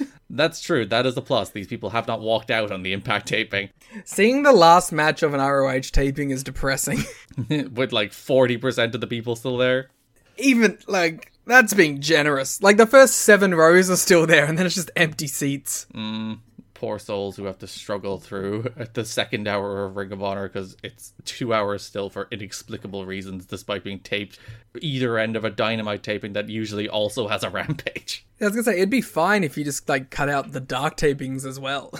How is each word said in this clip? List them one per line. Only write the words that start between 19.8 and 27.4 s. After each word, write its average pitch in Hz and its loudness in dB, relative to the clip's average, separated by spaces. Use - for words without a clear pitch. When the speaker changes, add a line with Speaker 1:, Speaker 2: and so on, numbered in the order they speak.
Speaker 1:
of 95 -10
Ring 98 -8
of 98 -10
Honor 98 -6
'cause 95 -10
it's - -18
two 120 -6
hours 101 -2
still 98 -8
for 98 -10
inexplicable 104 -12
reasons, 95 -10
despite 101 -8
being 98 -10
taped 101 -8
either 127 -2
end 110 -2
of 107 -4
a 110 -4
Dynamite 107 -4
taping 104 -6
that 104 -6
usually 107 -6
also 107 -2
has 104 -2